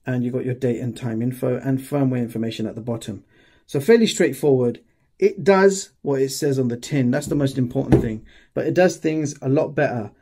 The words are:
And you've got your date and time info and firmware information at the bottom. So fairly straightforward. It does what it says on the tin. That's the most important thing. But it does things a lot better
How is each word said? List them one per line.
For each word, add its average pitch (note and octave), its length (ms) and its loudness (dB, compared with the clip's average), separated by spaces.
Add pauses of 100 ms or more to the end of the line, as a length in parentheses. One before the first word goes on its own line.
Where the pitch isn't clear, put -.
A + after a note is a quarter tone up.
And B2 160 -2
you've B2 100 -2
got B2+ 120 -4
your B2+ 100 -4
date A#2+ 260 -2
and A#2 160 -6
time A2+ 260 -4
info B2 340 -2
and C3 240 -2
firmware C3 380 0
information A2+ 480 -4
at G2 100 -8
the A2+ 40 -12
bottom. A2 440 -8 (420)
So C#3+ 140 -4
fairly A3+ 260 6
straightforward. C3+ 760 0 (380)
It F#3+ 260 0
does G3 460 4 (120)
what C#3 180 0
it C3+ 100 0
says C3+ 280 -2
on B2 100 2
the A#2+ 80 -4
tin. B2 340 0
That's D3 180 -2
the D#3+ 60 -2
most C#3 240 0
important C3 440 2
thing. A2 240 -6 (280)
But - 120 -2
it D#3 80 -2
does F3 220 4
things D#3 440 -4
a C3+ 80 -4
lot C#3+ 200 2
better B2 420 -2 (120)